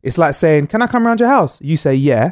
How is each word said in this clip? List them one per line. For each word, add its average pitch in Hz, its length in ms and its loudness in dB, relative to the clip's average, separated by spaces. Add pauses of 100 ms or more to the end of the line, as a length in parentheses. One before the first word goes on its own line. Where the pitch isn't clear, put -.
It's - 160 -4
like 151 180 2
saying, 151 320 2
"Can 220 140 -4
I 240 60 0
come 233 180 0
round 226 140 0
your 240 100 2
house?" 226 320 0
You 156 140 -2
say, 135 200 -2
"Yeah." 135 360 0